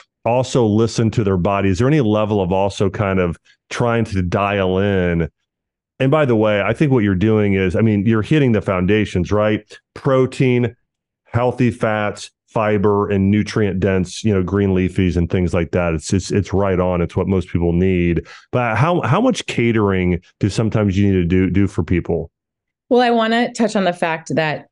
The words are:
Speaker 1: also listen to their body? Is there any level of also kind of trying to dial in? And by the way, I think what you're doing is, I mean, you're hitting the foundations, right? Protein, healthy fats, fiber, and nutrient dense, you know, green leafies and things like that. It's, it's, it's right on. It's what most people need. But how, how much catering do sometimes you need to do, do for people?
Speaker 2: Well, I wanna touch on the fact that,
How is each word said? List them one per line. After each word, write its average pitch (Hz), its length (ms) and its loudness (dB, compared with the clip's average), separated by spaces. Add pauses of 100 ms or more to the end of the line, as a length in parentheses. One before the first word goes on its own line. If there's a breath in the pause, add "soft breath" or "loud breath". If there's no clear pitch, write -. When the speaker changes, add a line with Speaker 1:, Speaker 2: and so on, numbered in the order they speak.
(240 loud breath)
Speaker 1:
also 123 400 0
listen 110 460 0
to 110 140 -2
their 98 120 0
body? 98 320 0
Is 92 120 0
there 127 80 2
any 151 120 2
level 107 400 0
of 92 120 -2
also 98 360 0
kind 95 300 -2
of 87 180 0 (340 soft breath)
trying 117 340 0
to 98 180 -4
dial 98 560 0
in? 90 500 0 (680)
And 135 120 0
by 151 140 2
the 120 120 2
way, 107 240 2
I 101 120 0
think 143 200 0
what 120 100 4
you're 101 140 2
doing 104 380 2
is, 92 200 0
I 101 60 0
mean, 107 260 2
you're 110 160 2
hitting 139 300 2
the 101 80 0
foundations, 92 720 0
right? 104 340 0 (280)
Protein, 127 800 0 (480)
healthy 123 460 0
fats, 107 600 -4 (180)
fiber, 104 600 0
and 98 220 0
nutrient 101 500 0
dense, 95 420 -2
you 107 100 0
know, 95 100 0
green 98 280 0
leafies 92 460 0
and 85 140 0
things 90 220 0
like 87 200 -2
that. 87 220 0
It's, - 180 -8
it's, 95 180 -2
it's 101 220 -2
right 95 260 0
on. 90 220 0
It's 82 160 -4
what 92 120 -2
most 92 200 -2
people 85 240 -2
need. 87 540 0 (240 loud breath)
But 120 260 -2
how, 160 260 0
how 135 180 0
much 254 260 -2
catering 101 760 0 (160 soft breath)
do 107 100 0
sometimes 104 500 0
you 101 80 4
need 98 80 2
to 90 100 2
do, 92 260 2
do 98 160 2
for - 160 -4
people? 82 480 -4 (580)
Speaker 2:
Well, 247 120 4
I 240 100 2
wanna 233 420 0
touch 226 220 -2
on 196 100 0
the 180 80 2
fact 160 420 -6
that, 156 380 -2